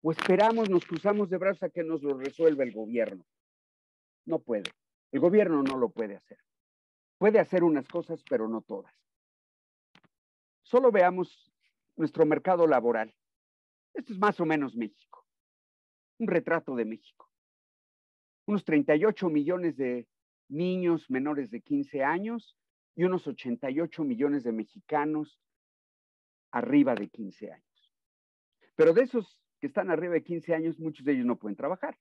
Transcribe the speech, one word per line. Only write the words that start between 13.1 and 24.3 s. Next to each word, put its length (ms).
Esto 200
es 60
más 200
o 60
menos 300
México. 500
Un 80
retrato 480
de 100
México. 440
Unos 200
treinta 300
y 100
ocho 240
millones 480
de 300
niños 600
menores 400
de 120
quince 420
años 540
y 100
unos 220
ochenta 420
y 100
ocho 240
millones 400